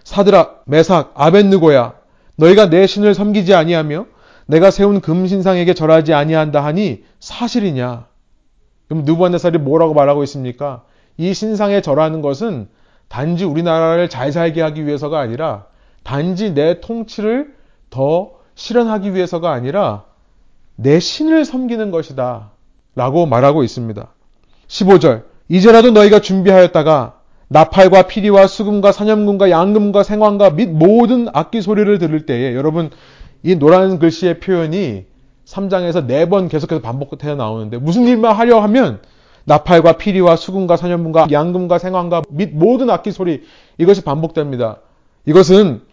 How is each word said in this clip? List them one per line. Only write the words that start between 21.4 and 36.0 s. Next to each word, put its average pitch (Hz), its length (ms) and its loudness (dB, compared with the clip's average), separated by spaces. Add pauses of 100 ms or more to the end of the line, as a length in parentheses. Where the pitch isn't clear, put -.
섬기는 233 440 -6
것이다 123 640 -8 (420)
라고 135 320 -2
말하고 139 380 2
있습니다. 113 440 -8 (600)
십오 190 320 4
절, 131 340 -2 (160)
이제라도 220 420 6
너희가 208 300 6
준비하였다가 175 1000 2 (300)
나팔과 180 540 6
피리와 196 440 4
수금과 202 440 0
사념금과 208 580 0
양금과 202 540 2
생황과 202 480 2
및 175 200 -2
모든 220 640 2
악기 165 280 -4
소리를 202 380 0
들을 156 260 -4
때에, 123 300 -4
여러분, 156 340 -4 (540)
이 180 120 0
노란 180 440 2
글씨의 165 400 -2
표현이 165 680 -4 (400)
삼 190 240 -10
장에서 175 380 -4